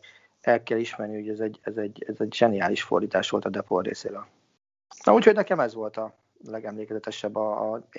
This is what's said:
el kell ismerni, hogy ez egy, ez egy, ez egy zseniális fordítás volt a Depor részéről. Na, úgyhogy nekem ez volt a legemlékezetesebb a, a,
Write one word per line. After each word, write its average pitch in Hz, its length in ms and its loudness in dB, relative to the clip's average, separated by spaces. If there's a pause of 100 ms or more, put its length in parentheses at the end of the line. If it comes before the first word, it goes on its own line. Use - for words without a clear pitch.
(400)
el 117 220 4
kell 117 160 0
ismerni, 110 360 -6
hogy 107 140 -8
ez 107 120 -4
egy, 107 220 -4
ez 110 140 -8
egy, 107 320 -6
ez 110 100 -4
egy 110 160 -2
zseniális 101 480 2
fordítás - 480 0
volt 98 140 0
a 98 40 -2
Depor 92 360 -2
részéről. 101 420 -8 (800)
Na, 208 100 8
úgyhogy 220 200 8
nekem 190 260 0
ez 113 140 0
volt 110 220 -8
a 110 180 -6 (320)
legemlékezetesebb 107 880 -8
a, 110 360 -2
a, - 160 -8 (100)